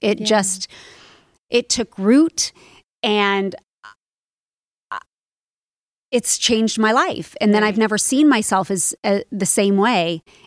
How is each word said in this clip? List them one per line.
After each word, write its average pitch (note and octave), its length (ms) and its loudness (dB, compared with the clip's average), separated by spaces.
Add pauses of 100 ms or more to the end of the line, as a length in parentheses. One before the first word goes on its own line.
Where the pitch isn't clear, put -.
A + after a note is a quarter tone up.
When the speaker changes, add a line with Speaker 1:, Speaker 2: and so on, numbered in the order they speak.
Speaker 1:
It G#3 180 -2
Speaker 2:
Yeah. G#3+ 60 -8
Speaker 1:
just, G#3 420 0 (800)
it A#3+ 220 -2
took - 260 -6
root, C4 560 2 (500)
and, G3 520 0 (1400)
uh, - 80 -12 (1120)
it's - 260 0
changed A3 420 -2
my A3 140 2
life. D4 480 -2
And G#3 140 4
then G#3+ 80 2
Speaker 2:
Right. G#3+ 60 2
Speaker 1:
I've G#3 100 -2
never G#3+ 180 0
seen D4 320 2
myself G3+ 420 0
as, F#3+ 240 -4 (100)
uh, G3+ 160 0 (120)
the G3 140 -4
same G3+ 300 2
way. F#3 460 0 (240)